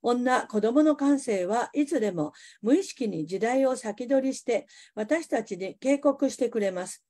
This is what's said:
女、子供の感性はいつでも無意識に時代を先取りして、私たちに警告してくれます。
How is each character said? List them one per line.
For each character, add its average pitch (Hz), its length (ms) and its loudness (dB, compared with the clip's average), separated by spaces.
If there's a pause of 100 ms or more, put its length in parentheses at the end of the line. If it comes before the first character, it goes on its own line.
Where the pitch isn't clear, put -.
女、 247 440 2
子 208 140 -2
供 247 220 4
の 302 120 4
感 277 240 2
性 196 260 -2
は 220 280 -2
い 285 120 2
つ 285 140 0
で 208 120 0
も 160 220 -4 (280)
無 226 140 4
意 392 80 2
識 254 240 -6
に 165 180 -4
時 185 140 -6
代 254 260 2
を 254 100 2
先 226 320 -8
取 269 220 0
り 262 40 -4
し - 80 -10
て、 220 260 -2 (280)
私 294 320 -2
た 233 160 -2
ち 202 140 -8
に 185 180 -8
警 277 240 0
告 277 300 2
し 262 80 -10
て 240 120 0
く 233 100 -4
れ 196 120 0
ま 180 160 -8
す。 - 220 -18